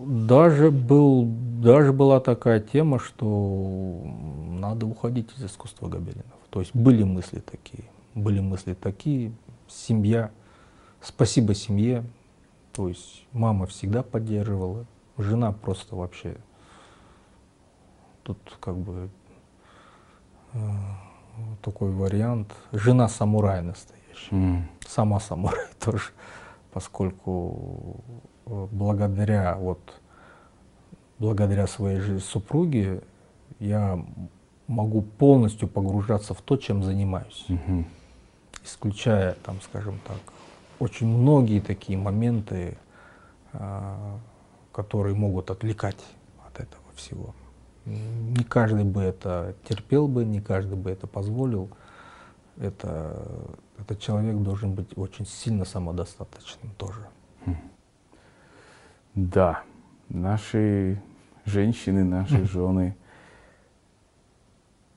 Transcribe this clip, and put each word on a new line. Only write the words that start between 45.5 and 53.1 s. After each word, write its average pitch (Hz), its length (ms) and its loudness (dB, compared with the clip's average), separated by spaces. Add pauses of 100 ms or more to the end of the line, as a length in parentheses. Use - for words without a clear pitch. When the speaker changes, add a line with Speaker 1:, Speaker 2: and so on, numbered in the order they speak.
Speaker 1:
отвлекать 101 460 -4 (500)
от - 140 -16
этого - 220 -16 (120)
всего. 95 400 -14 (520)
Не 113 580 -4
каждый 110 400 2
бы 98 160 0
это 92 540 -4 (120)
терпел 143 400 0
бы, 123 200 0
не 104 160 -2
каждый 98 340 -4
бы 92 140 -6
это 95 160 -10
позволил. 104 640 -4 (880)
Это, 80 680 -8 (520)